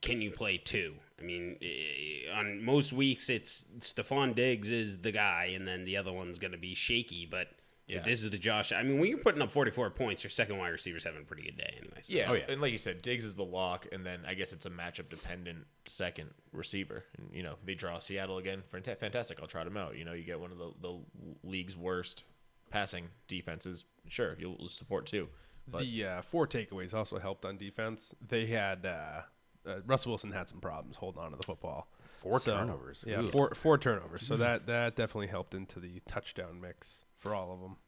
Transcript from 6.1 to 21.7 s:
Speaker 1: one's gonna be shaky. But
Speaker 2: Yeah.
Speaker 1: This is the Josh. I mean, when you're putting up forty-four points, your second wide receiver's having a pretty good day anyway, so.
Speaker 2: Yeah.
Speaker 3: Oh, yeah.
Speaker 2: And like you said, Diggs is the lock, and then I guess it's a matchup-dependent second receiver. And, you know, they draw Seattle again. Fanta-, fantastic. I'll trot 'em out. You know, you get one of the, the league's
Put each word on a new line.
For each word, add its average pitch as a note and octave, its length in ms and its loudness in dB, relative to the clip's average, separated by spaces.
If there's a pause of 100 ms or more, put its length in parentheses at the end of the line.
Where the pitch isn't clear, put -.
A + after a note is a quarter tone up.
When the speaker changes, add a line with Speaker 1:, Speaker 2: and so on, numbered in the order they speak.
Speaker 1:
one's F2+ 260 -4
gonna F2+ 180 -4
be F#2 180 -6
shaky. F2+ 520 0
But F2+ 220 -2 (380)
Speaker 2:
Yeah. F#2 160 -2
Speaker 1:
This A2 220 4
is G#2+ 60 0
the G2+ 80 -2
Josh. G#2+ 340 4
I G2+ 100 4
mean, C3+ 160 6
when F3+ 120 8
you're D4 80 2
putting D3 240 6
up A2 100 2
forty-four C3 380 4
points, A2 340 0
your G2 60 -6
second G#2 260 2
wide F#2 140 0
receiver's E2 340 -4
having D#2 160 -6
a D2 40 -12
pretty D2+ 180 -12
good D2+ 160 -10
day - 200 -6
anyway, - 220 -14
so. - 160 -8
Speaker 2:
Yeah. A2+ 140 4
Speaker 3:
Oh, - 20 8
yeah. G2+ 160 4
Speaker 2:
And C3+ 140 0
like C3+ 100 4
you A2 60 0
said, F2+ 240 -4
Diggs A#2+ 240 0
is G2+ 80 -4
the F#2+ 100 0
lock, F2+ 480 0
and F#2 140 -4
then F2+ 200 -6
I F2+ 60 -2
guess F#2+ 220 -2
it's E2 100 -10
a F2+ 60 -6
matchup-dependent F2 960 -8 (200)
second F2 440 -4 (220)
receiver. - 520 -4 (140)
And, - 140 -12
you F2 100 -6
know, D2+ 220 -6
they F#2+ 100 -4
draw E2+ 240 -4
Seattle F#2+ 400 -2
again. F#2+ 240 -4 (100)
Fanta-, F#2+ 260 -6
fantastic. A2+ 420 -2
I'll D#2 60 -8
trot E2 200 -4
'em F#2+ 100 -4
out. D#2 220 -4
You D#2+ 80 -6
know, E2+ 80 -6
you E2+ 100 -6
get E2+ 160 -4
one F2 100 -8
of F2+ 80 -14
the, E2+ 220 -8
the F2 180 -6 (440)
league's F#2 340 -4